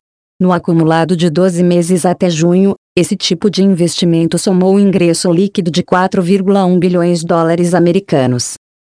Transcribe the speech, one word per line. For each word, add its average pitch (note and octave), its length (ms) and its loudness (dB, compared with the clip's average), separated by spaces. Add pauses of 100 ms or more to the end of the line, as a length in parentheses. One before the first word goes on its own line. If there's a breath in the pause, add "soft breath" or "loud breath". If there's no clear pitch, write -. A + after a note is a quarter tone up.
(400)
No F#3 120 2
acumulado E3 640 0
de E3+ 120 0
doze F3 360 0
meses F3 420 0
até F3+ 240 -2
junho, F3 440 0 (220)
esse F3+ 200 -2
tipo F#3 340 -2
de F#3 140 0
investimento E3+ 760 0
somou F#3 400 0
ingresso F3+ 540 0
líquido F#3 360 -2
de E3+ 140 -2
quatro F#3+ 400 0
vírgula G3 420 0
um F3+ 140 2
bilhões F3 460 0
dólares E3+ 500 0
americanos. E3+ 800 0 (320)